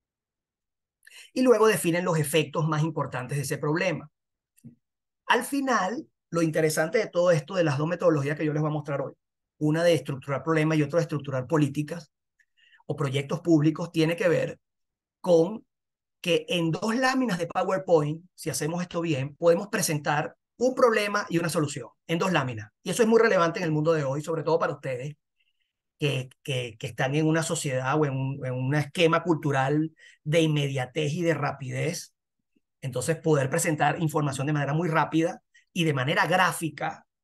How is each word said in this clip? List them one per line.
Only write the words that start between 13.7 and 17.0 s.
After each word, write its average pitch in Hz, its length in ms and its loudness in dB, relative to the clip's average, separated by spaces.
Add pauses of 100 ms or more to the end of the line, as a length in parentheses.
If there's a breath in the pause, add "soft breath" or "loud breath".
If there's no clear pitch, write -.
tiene 165 240 2
que 185 120 2
ver 143 300 0 (600)
con 180 440 2 (560)
que 165 280 0
en 165 240 0
dos 220 240 -2
láminas 254 420 0